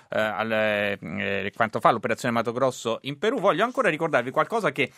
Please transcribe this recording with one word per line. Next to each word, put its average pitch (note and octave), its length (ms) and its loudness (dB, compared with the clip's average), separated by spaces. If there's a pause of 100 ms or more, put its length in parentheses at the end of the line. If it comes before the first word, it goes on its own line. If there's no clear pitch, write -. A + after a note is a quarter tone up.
eh, - 100 0
al, A2 320 0
eh, G2+ 1040 0
quanto A2+ 240 -2
fa D#3+ 120 4
l'operazione A#2 420 -2
Mato A#2 180 0
Grosso B2 500 -2
in C#3+ 180 -10
Perù, A3+ 200 0
voglio F3 240 2
ancora B3 260 0
ricordarvi D3 420 2
qualcosa D#3 400 0
che, C3+ 260 -2